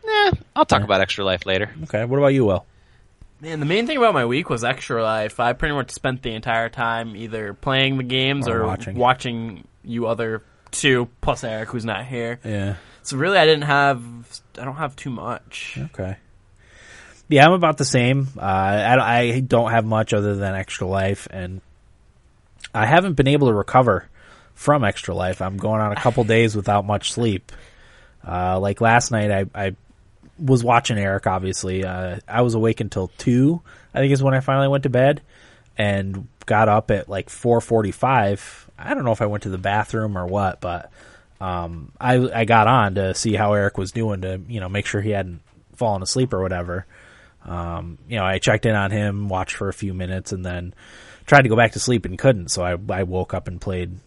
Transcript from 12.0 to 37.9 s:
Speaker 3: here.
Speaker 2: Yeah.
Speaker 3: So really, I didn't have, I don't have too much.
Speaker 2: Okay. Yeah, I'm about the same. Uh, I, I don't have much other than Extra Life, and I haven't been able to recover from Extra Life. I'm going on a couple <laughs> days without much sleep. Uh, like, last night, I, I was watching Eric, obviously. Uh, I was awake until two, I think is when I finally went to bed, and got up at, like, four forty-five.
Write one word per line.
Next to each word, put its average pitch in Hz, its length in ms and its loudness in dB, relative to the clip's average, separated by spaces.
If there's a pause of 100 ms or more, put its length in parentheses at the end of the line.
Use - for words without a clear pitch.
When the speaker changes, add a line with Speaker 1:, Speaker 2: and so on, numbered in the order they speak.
Speaker 3:
here. 120 380 -8
Speaker 2:
Yeah. 101 300 -4 (280)
Speaker 3:
So - 140 -10
really, 185 220 2
I 156 80 6
didn't 151 180 2
have, 143 380 2 (560)
I 120 60 -10
don't 135 120 -10
have 147 200 -8
too - 140 -12
much. - 680 -12 (160)
Speaker 2:
Okay. 95 220 -8 (1120)
Yeah, 147 180 8
I'm 175 60 8
about 170 260 2
the 143 60 0
same. 131 420 2 (100)
Uh, - 60 -14
I, 104 800 2
I 120 200 0
don't 120 300 2
have 113 140 2
much 110 280 0
other 104 220 0
than 98 200 -2
Extra 95 340 -6
Life, 98 420 -2
and 92 300 -12 (1120)
I 107 120 2
haven't 175 280 4
been 135 140 2
able 143 200 4
to 110 60 4
recover 104 540 2 (460)
from 143 280 2
Extra 98 320 -2
Life. 92 260 -4
I'm 95 160 -6
going 107 240 -2
on 104 120 0
a 101 40 -4
couple 120 280 0
<laughs> - 0 -
days 113 320 2
without 101 280 0
much 101 280 -2
sleep. 110 400 -2 (760)
Uh, 90 320 -2
like, 101 220 -2
last 117 320 4
night, 104 180 0
I, 98 140 2 (220)
I 95 100 -6 (640)
was 131 240 4
watching 120 340 4
Eric, 98 300 0
obviously. 95 560 -2
Uh, 92 420 -6
I 117 160 0
was 117 120 2
awake 113 260 2
until 98 360 -4
two, 135 460 2 (320)
I 127 60 0
think 139 120 4
is 135 120 2
when 131 100 2
I 131 60 2
finally 139 280 2
went 139 140 0
to 139 80 0
bed, 135 320 2 (560)
and 98 480 -2 (200)
got 110 220 4
up 104 220 2
at, 101 180 0
like, 98 220 -8
four 120 300 2
forty-five. 110 1160 0